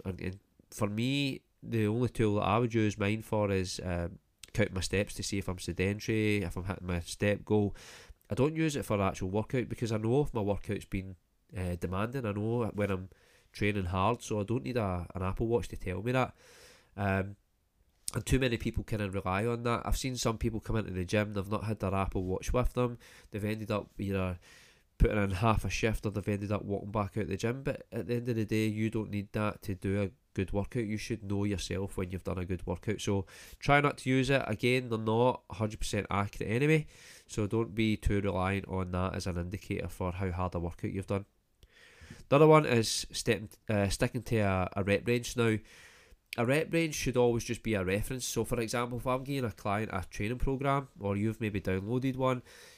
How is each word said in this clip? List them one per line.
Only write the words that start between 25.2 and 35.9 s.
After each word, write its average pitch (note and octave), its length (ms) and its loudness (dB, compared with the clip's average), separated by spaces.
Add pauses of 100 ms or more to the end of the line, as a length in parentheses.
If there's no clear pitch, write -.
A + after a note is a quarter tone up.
half G#2+ 320 2
a G2 60 -4
shift - 360 0
or G#2+ 40 -2
they've G2+ 180 -4
ended G2+ 240 -2
up G2+ 100 -2
walking G2 300 -4
back G#2 260 -2
out G#2 80 -2
the G2 100 -4
gym, B2 280 -4
but - 260 -6
at G2 160 -6
the A#2+ 80 -2
end A#2+ 140 -4
of A#2+ 80 -2
the A2 80 0
day, A2 220 2
you A2 220 0
don't G#2 220 -4
need G2+ 220 -4
that G#2+ 300 -2
to G2 120 -4
do G2 260 0
a G2 100 0 (240)
good F#2+ 180 -2
workout. G2+ 320 -2
You G#2+ 120 -2
should G#2 280 -6
know G2+ 180 -2
yourself G2 540 -4
when F#2 160 -4
you've F2+ 100 -6
done F#2 160 -4
a F2+ 60 -4
good F2+ 200 -4
workout, G2 360 -4
so G2 260 0 (320)
try C#3+ 220 6
not C#3+ 180 2
to - 120 -2
use C3 200 4
it. C3+ 160 4
Again, B2 420 2
they're A2+ 100 0
not A2+ 520 2
a - 40 -10
hundred G#2+ 260 -2
percent - 280 -2